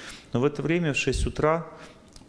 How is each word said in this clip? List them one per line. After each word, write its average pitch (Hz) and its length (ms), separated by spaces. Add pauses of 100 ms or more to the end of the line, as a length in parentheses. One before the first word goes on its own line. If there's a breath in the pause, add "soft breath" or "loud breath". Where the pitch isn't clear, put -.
(340 loud breath)
Но 120 60
в 131 60
это 143 180
время 160 300
в - 40
шесть - 300
утра 160 400 (600 loud breath)